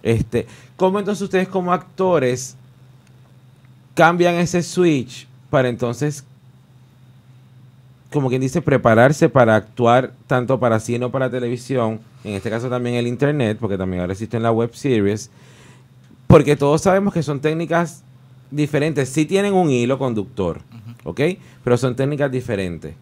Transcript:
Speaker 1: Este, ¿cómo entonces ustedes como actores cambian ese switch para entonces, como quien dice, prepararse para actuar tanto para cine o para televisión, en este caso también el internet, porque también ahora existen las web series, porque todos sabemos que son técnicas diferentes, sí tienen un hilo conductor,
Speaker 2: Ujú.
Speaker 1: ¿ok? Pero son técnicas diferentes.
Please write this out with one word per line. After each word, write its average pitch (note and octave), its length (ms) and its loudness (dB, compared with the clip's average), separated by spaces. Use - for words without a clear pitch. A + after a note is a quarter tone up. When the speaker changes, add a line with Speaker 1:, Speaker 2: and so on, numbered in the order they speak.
Speaker 1:
Este, A#2 440 -2
¿cómo F#3+ 220 0
entonces G3+ 240 -4
ustedes F#3 260 -2
como F3+ 240 -2
actores D#3+ 840 -2
cambian F3 420 4
ese F3 260 0
switch D#3+ 640 -2
para C3 180 4
entonces, B2 560 -4
como C#3 160 -2
quien B2+ 120 -2
dice, C3 220 -4
prepararse B2 680 4
para A2 280 4
actuar A#2+ 560 2
tanto B2+ 320 0
para A2+ 220 2
cine A#2+ 260 -4
o A#2+ 40 -6
para C3 200 -2
televisión, A#2+ 720 -4
en G#2 100 -8
este G2 160 -6
caso A#2 180 -6
también A#2+ 280 -4
el A#2+ 100 -2
internet, B2 540 -2
porque G2+ 180 -4
también F#2 220 -4
ahora F2+ 120 -4
existen A2 300 -6
las A#2 100 2
web A#2 220 0
series, A2 560 -2
porque D3 300 6
todos C#3+ 260 0
sabemos G3 320 2
que E3+ 80 -2
son C#3 180 -4
técnicas D#3+ 600 -2
diferentes, C#3+ 580 -2
sí D#3 180 0
tienen G3 280 0
un F3+ 160 2
hilo B2 280 0
conductor, G2 640 -4
Speaker 2:
Ujú. E2 60 -8
Speaker 1:
¿ok? E2+ 100 -8
Pero A#2+ 120 4
son B2+ 200 -2
técnicas C#3 340 -2
diferentes. F#2+ 720 -6